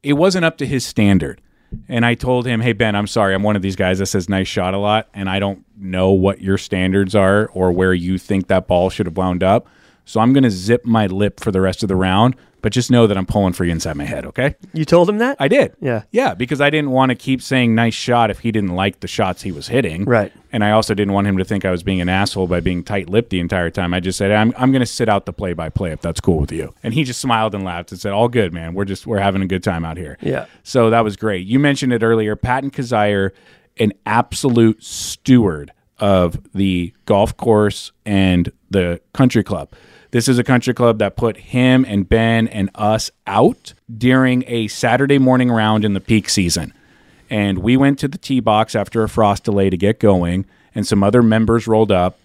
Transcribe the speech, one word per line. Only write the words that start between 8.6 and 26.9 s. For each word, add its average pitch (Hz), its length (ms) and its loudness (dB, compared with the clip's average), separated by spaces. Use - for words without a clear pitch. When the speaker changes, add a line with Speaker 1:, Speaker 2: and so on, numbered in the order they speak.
Speaker 1:
ball 90 220 2
should 101 160 -4
have 87 100 -8
wound 90 280 -2
up. 101 240 2
So - 160 -6
I'm 120 140 4
gonna 131 180 4
zip 101 320 0
my 110 240 0
lip 95 320 -4
for 110 120 -4
the 95 100 0
rest 95 220 -2
of 107 40 -4
the 95 80 0
round, 95 400 2
but 107 120 -2
just 127 180 0
know 120 160 6
that 101 100 2
I'm 95 80 -4
pulling 95 280 0
for 90 120 -4
you 85 60 0
inside 82 240 -4
my 71 80 -8
head, - 220 -8
okay?" 139 300 -4
Speaker 2:
You 160 100 -4
told 170 240 4
him 208 120 -2
that? 262 200 0
Speaker 1:
I 139 80 0
did. 220 320 2
Speaker 2:
Yeah. 120 220 -4
Speaker 1:
Yeah, 233 220 0
because 127 260 -4
I 143 100 4
didn't 147 200 2
wanna 131 260 2
keep 131 260 -4
saying 123 320 0
'nice 113 200 2
shot' 120 360 0
if 98 100 -6
he 117 120 -4
didn't 101 240 -2
like 95 240 -2
the 92 80 -12
shots 92 360 -4
he 95 80 -8
was 71 160 -12
hitting. 101 380 -2
Speaker 2:
Right. 110 260 0
Speaker 1:
And 110 120 -2
I 104 80 2
also 110 220 0
didn't 101 200 0
want 101 140 2
him 98 100 0
to 92 80 -2
think 101 180 -4
I 95 80 0
was 90 100 -4
being 95 200 -2
an 87 80 -2
asshole 95 380 -2
by 87 120 0
being 87 240 -4
tight-lipped 101 460 -2
the 92 100 -4
entire 87 300 -2
time. 87 240 -4
I 90 60 -2
just 90 180 -6
said, 98 140 0
"I'm, 110 260 2
I'm 131 140 2
gonna 131 140 0
sit 117 220 -2
out 101 180 0
the 87 80 -10
play-by-play 85 580 -6
if 76 100 -10
that's 85 180 -6
cool 82 200 0
with 73 120 -4
you." 80 220 -10
And 117 100 -6